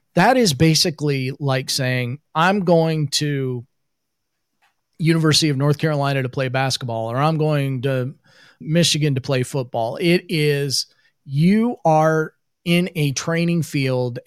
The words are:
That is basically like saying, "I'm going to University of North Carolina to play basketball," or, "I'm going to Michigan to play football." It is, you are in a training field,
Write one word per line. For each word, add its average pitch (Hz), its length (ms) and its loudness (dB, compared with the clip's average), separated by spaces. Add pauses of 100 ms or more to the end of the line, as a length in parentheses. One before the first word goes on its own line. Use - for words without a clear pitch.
(140)
That 226 240 4
is 214 160 2
basically 147 880 0
like 131 300 -2
saying, 127 500 -2 (140)
"I'm 190 280 2
going 160 480 2
to 135 560 -4 (1300)
University 160 520 2
of 139 80 0
North 143 200 0
Carolina 139 460 -2
to 127 60 -4
play 131 180 -4
basketball," 123 640 -4
or, 123 60 -4
"I'm 156 200 2
going 143 440 -2
to 131 340 -2 (440)
Michigan 156 560 0
to 123 60 -2
play 127 220 -2
football." 123 560 -4
It 180 300 2
is, 143 560 -2 (400)
you 190 600 2
are 160 480 2 (320)
in 175 300 2
a 147 180 0
training 170 500 -2
field, 127 640 -2